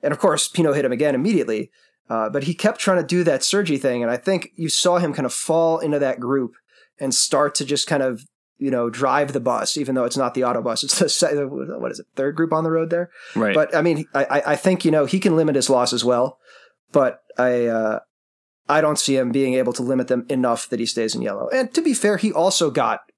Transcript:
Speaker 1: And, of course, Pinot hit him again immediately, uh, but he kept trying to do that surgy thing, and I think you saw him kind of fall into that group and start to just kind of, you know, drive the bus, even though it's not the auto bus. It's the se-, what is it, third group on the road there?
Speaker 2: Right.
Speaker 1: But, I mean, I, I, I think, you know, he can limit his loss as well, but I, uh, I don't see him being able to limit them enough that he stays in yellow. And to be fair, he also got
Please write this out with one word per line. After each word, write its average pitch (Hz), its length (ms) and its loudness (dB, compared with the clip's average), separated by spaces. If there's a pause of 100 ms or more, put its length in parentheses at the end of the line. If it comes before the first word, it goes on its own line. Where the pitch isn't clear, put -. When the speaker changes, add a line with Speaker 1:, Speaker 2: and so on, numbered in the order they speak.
Speaker 1:
And, 147 120 0
of - 60 -6
course, - 280 2
Pinot 156 280 2
hit 143 100 0
him 123 80 0
again 139 200 0
immediately, 131 580 0 (380)
uh, 110 200 -2
but 139 140 -4
he 165 100 -2
kept 220 260 -2
trying 180 220 2
to 143 60 -4
do 175 180 0
that 147 180 2
surgy 180 340 0
thing, 123 240 0
and 117 80 0
I 120 80 -2
think 190 380 -2
you 160 140 -6
saw 180 280 2
him 170 160 0
kind 139 120 -4
of 123 80 -4
fall 165 460 2
into 147 200 0
that 131 220 -2
group 127 320 -2 (460)
and 135 140 -4
start 143 420 0
to 147 100 -4
just 139 200 -2
kind 143 160 0
of, 127 220 -4 (340)
you 139 140 -4
know, 120 180 -2
drive 135 420 0
the 131 80 -2
bus, 117 380 -2
even 135 180 -4
though 127 80 0
it's 123 140 -4
not 127 160 0
the 127 100 -2
auto 120 180 0
bus. 113 220 -2
It's - 160 -2
the 175 80 4
se-, 147 260 0 (120)
what 135 460 -6
is - 80 -12
it, - 60 -16 (100)
third 143 200 -2
group 165 160 0
on 160 140 0
the 160 60 0
road 165 180 -2
there? 175 200 -2 (260)
Speaker 2:
Right. 107 200 2
Speaker 1:
But, 151 180 2
I 160 80 2
mean, 156 320 0
I, 139 120 2
I, 143 220 0
I 151 100 2
think, 185 260 0
you 160 80 4
know, 151 140 4
he 190 140 0
can 180 180 2
limit 151 180 2
his 131 140 0
loss 123 240 4
as 120 100 -2
well, 123 360 0 (520)
but 131 300 2 (160)
I, 123 300 2
uh, 110 320 0 (680)
I 151 140 4
don't 151 180 2
see 135 160 0
him 127 160 0
being 131 220 2
able 127 200 0
to - 80 -4
limit 127 280 0
them 123 200 0
enough 127 400 0
that 117 100 -4
he 117 60 -2
stays 113 300 -2
in 123 60 -4
yellow. 104 320 -4
And 254 200 0
to 330 80 2
be 320 120 2
fair, 208 240 2
he 208 160 -2
also 170 360 2
got 113 320 -2 (160)